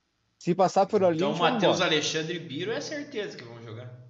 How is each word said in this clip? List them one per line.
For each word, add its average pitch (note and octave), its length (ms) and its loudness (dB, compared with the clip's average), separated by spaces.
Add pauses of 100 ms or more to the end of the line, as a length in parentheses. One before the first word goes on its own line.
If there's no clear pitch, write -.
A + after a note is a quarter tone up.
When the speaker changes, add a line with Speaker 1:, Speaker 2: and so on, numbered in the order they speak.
(380)
Speaker 1:
se F3 160 0
passar F#3+ 300 4
por F#3+ 180 2
ali, E3+ 140 4
Speaker 2:
Então, F3+ 120 2
Speaker 1:
a G#3+ 40 0
gente E3 80 -2
vai F3 120 4
Speaker 2:
Matheus G3 240 4
Speaker 1:
embora. F3 180 2
Speaker 2:
Alexandre D#3+ 420 -2
e E3 40 -8
Biro D3 320 -8
é C#4 100 -4
certeza C#4 560 -8
que C3 60 -14
vão A#2 180 -16
jogar. A#2 280 -14 (200)